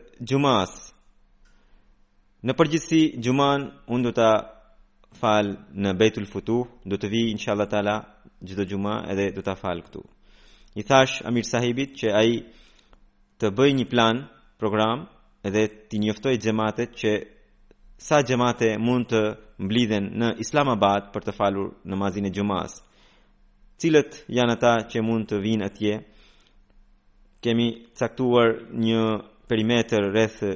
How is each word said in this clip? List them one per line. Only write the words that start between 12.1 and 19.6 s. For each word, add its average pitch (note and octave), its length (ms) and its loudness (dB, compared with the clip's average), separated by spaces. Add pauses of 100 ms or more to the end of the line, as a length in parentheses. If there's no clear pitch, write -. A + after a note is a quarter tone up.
ai A2+ 300 4 (960)
të G#2+ 160 0
bëj C#3 220 4
një A#2+ 100 -2
plan, A#2+ 400 2 (300)
program, A2 500 0 (340)
edhe G#2 260 0 (200)
t'i A2 100 -6
njoftoj G#2+ 400 -2
xhamatet A2 640 -2
që G#2+ 120 0 (840)
sa D3 240 2
xhamate A#2+ 560 0
mund A#2+ 320 0
të A2 120 2 (360)
mblidhen G#2 640 0